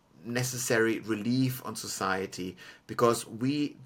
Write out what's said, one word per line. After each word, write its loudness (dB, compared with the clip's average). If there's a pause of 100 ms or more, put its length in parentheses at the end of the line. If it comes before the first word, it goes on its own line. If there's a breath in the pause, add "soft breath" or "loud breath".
(240)
necessary 2
relief 0
on -6
society, -4 (320 loud breath)
because 4
we -2 (100)